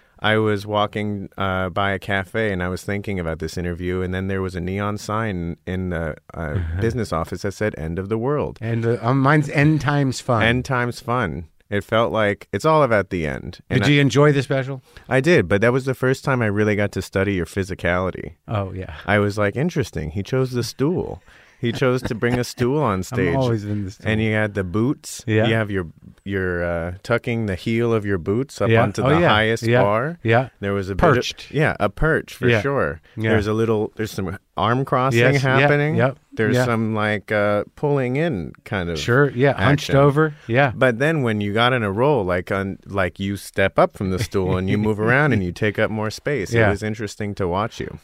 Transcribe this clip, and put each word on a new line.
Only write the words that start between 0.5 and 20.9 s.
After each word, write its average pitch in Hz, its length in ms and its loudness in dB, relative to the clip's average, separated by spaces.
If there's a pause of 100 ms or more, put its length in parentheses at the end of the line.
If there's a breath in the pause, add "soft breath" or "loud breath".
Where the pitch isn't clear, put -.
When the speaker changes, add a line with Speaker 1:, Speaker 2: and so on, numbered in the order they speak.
Speaker 1:
walking, 104 720 -2
uh, 92 340 -2
by 98 200 -2
a 98 80 -2
cafe, 101 540 -2
and 90 100 -2
I 90 60 -2
was 90 160 -6
thinking 101 340 -4
about 80 220 -4
this 80 180 -6
interview, 90 420 -4
and 92 140 -4
then 95 140 -4
there 95 120 -4
was 92 140 -4
a 90 60 -6
neon 101 360 -4
sign 104 600 -4 (100)
in 92 240 -4
the, 82 260 -4 (160)
uh, 80 280 -4 (100)
Speaker 2:
<laughs> 85 100 -6
Speaker 1:
business 113 320 -2
office 85 300 -4
that 101 100 -4
said, 107 240 -4
"End 85 220 -6
of 95 100 -6
the 110 80 -2
world." 123 440 -4
Speaker 2:
And, 113 260 -2
uh, 117 160 2
um, 127 180 2
mine's 147 300 4
End 147 320 4
Times 143 400 0
Fun. 113 220 0
Speaker 1:
End 120 200 2
Times 120 360 -2
Fun. 92 480 -4 (200)
It 101 140 -2
felt 113 300 2
like 101 400 0
it's 107 140 -2
all 156 180 4
about 110 260 2
the 85 160 -2
end. 67 320 -8 (100)
And - 140 0
Speaker 2:
Did 107 60 4
Speaker 1:
I 147 60 6
Speaker 2:
you 143 60 6
enjoy 143 320 6
the 139 100 0
special? 135 380 -4 (280 soft breath)
Speaker 1:
I 131 120 2
did, 139 280 4
but 101 140 2
that 120 100 4
was 131 140 0
the 131 80 -2
first 131 300 0
time 131 160 0
I 113 60 2
really 107 300 2
got 101 160 -2
to 95 100 -4
study 98 320 0
your 87 120 -2
physicality. 90 880 -4 (120)
Speaker 2:
Oh, 98 260 -4
yeah. 92 220 -10 (120)
Speaker 1:
I 101 120 4
was 104 180 2
like, 104 200 0
"Interesting. 120 560 -2
He 98 100 -4
chose 131 300 -2
the 120 100 -2
stool. 139 600 -4 (380 soft breath)